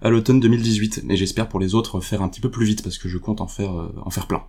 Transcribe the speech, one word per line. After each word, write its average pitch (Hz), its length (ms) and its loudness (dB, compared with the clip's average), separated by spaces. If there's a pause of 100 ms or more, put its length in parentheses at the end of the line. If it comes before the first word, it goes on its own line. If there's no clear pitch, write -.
à 110 80 2
l'automne 117 300 6
deux 117 80 6
mille 117 120 6
dix-huit. 110 480 0
Et 98 80 4
j'espère - 320 0
pour 95 100 -4
les 95 160 0
autres 113 260 0
faire 95 200 -4
un 92 80 0
petit - 140 -8
peu 127 80 0
plus 117 160 0
vite 107 160 2
parce - 160 -8
que 90 100 -8
je 90 80 -4
compte 104 240 -4
en 90 60 -6
faire, 92 340 -6
euh, 82 140 -8 (100)
en 92 60 -8
faire - 160 -6
plein. - 220 -2